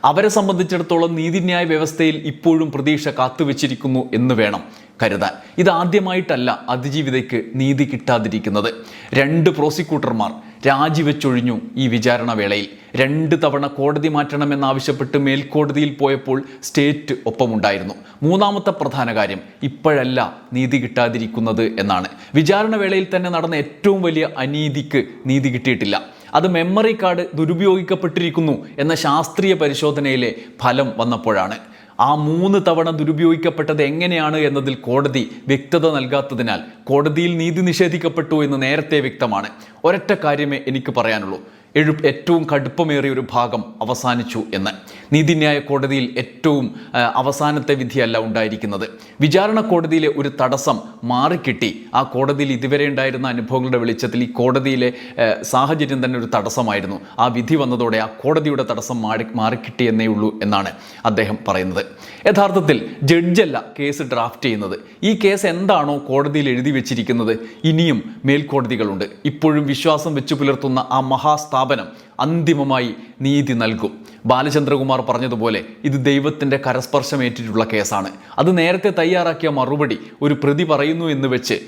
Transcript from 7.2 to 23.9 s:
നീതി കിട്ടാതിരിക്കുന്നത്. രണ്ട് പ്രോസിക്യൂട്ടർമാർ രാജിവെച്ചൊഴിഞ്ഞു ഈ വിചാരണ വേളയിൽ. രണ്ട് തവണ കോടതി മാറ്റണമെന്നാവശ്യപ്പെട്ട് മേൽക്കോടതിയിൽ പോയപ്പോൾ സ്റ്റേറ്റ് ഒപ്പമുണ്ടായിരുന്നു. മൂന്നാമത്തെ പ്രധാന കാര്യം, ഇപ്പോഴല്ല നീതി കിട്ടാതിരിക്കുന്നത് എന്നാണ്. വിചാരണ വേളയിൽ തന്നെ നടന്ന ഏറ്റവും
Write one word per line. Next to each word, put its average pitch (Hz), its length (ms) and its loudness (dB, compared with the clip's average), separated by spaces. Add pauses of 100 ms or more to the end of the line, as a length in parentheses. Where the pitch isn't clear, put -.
നീതി 139 300 2
കിട്ടാതിരിക്കുന്നത്. 110 800 0 (480)
രണ്ട് 160 400 4
പ്രോസിക്യൂട്ടർമാർ 143 760 0 (360)
രാജിവെച്ചൊഴിഞ്ഞു 143 880 2 (260)
ഈ - 20 2 (100)
വിചാരണ 120 360 2 (100)
വേളയിൽ. 101 260 0 (340)
രണ്ട് 151 420 2
തവണ 143 220 2 (120)
കോടതി 147 400 0
മാറ്റണമെന്നാവശ്യപ്പെട്ട് 143 1080 0
മേൽക്കോടതിയിൽ 143 640 0 (100)
പോയപ്പോൾ 135 380 0 (280)
സ്റ്റേറ്റ് 147 480 0 (160)
ഒപ്പമുണ്ടായിരുന്നു. 104 640 0 (300)
മൂന്നാമത്തെ 202 560 2
പ്രധാന 135 280 -2 (100)
കാര്യം, 98 220 0 (280)
ഇപ്പോഴല്ല 131 500 2 (380)
നീതി 131 280 2
കിട്ടാതിരിക്കുന്നത് 113 800 0 (180)
എന്നാണ്. 92 260 -2 (300)
വിചാരണ 202 440 2
വേളയിൽ 190 320 0
തന്നെ 180 220 -2
നടന്ന 165 280 -2
ഏറ്റവും 196 440 0